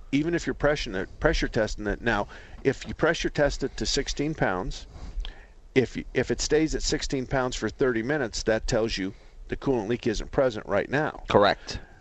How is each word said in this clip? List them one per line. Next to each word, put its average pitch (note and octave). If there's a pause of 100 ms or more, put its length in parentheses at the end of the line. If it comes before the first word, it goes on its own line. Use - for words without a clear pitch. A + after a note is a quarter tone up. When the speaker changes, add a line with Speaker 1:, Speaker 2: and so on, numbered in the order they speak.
(120)
Speaker 1:
even D#3
if -
you're B2+
pressure, C3 (100)
pressure D3+
testing G#2+
it, G2+
now, G#2 (340)
if -
you A2
pressure -
test C#3+
it -
to A2
sixteen D3
pounds, A2 (880)
if, A#2+ (180)
if B2
it A#2+
stays D3+
at A2
sixteen C#3
pounds B2+
for A2
thirty A2+
minutes, C3+
that A2
tells A2+
you G2 (360)
the -
coolant A#2+
leak A#2+
isn't G#2
present B2+
right F#2+
now. D3
Speaker 2:
Correct. - (200)